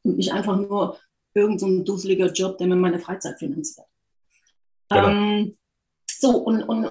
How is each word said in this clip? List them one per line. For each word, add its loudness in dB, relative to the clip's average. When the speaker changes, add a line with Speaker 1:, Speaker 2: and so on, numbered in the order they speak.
Speaker 1:
Und 0
nicht -2
einfach -2
nur -2
irgend 2
so -2
ein 2
dusseliger 0
Job, -4
der -4
mir 4
meine 2
Freizeit -10
finanziert.“ -8
Speaker 2:
Genau. 6
Speaker 1:
Ähm, 0
so, 2
und, 0
und, -4